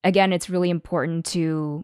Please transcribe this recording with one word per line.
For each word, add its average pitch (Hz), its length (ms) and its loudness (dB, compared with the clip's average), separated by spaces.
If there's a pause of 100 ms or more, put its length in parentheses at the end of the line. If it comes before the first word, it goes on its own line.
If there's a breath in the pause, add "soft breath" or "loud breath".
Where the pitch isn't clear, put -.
again, 190 280 4
it's 175 160 -4
really 180 180 2
important 165 560 -2
to 156 600 -2